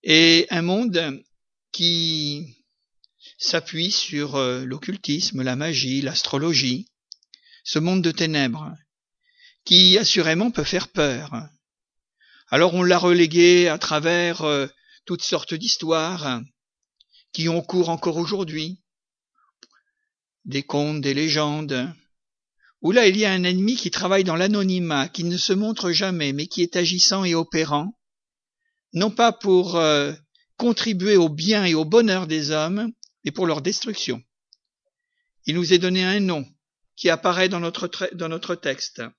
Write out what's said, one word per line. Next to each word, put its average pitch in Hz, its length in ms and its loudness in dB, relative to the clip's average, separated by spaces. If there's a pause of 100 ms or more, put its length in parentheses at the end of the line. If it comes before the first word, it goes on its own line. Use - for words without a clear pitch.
et 165 460 6
un 170 120 -2
monde 175 600 -2 (480)
qui 160 840 -4 (800)
s'appuie 165 540 -4
sur, 147 440 -4
euh, 127 300 -2
l'occultisme, 139 800 -6
la 127 120 -2
magie, 135 460 -2
l'astrologie, 139 880 -2 (760)
ce - 160 -4
monde 180 220 2
de 165 100 0
ténèbres, 156 640 -2 (880)
qui 185 320 6
assurément 175 520 2
peut 156 140 -4
faire 185 240 -4
peur. 143 480 -2 (1120)
Alors 165 240 4
on 180 100 0
l'a 180 140 6
relégué 175 720 6
à 156 100 -2
travers, 165 640 -2
euh, 143 260 0 (380)
toutes 175 180 -6
sortes - 300 -4
d'histoires 160 880 -4 (920)
qui 165 180 -2
ont 165 120 0
cours 180 280 0
encore 165 280 -2
aujourd'hui, 165 640 -6 (1600)
des 139 180 -6
contes, 147 380 -2
des 139 120 -2
légendes, 147 800 -2 (880)
où - 100 0
là 233 160 6
il 196 100 4
y 214 80 2
a 196 60 2
un 185 120 0
ennemi 190 320 0
qui 180 160 -6
travaille 196 320 0
dans 170 120 0
l'anonymat, 180 720 0
qui - 160 -8
ne 175 120 -2
se - 160 0
montre 214 380 -2
jamais, 160 420 -2
mais 143 140 -6
qui 175 160 -2
est 175 120 -4
agissant 185 480 0
et 170 120 0
opérant, 160 580 -2 (1000)
non 202 180 0
pas 233 200 4
pour, 185 440 2
euh, 151 380 2 (440)
contribuer 214 600 2
au 165 120 6
bien 185 360 0
et 165 100 4
au 156 100 0
bonheur 185 420 2
des 151 240 -4
hommes, 185 400 -2 (320)
mais 147 80 -6
pour 180 140 -2
leur 151 160 0
destruction. 135 600 -6 (1200)
Il 151 100 -2
nous 175 180 0
est 175 60 4
donné 185 240 0
un 190 160 0
nom 170 260 -2 (500)
qui - 140 2
apparaît 180 400 2
dans 185 100 -2
notre 170 280 -6
tra-, 180 280 -8
dans 165 140 -6
notre 170 260 -6
texte. - 460 -8 (180)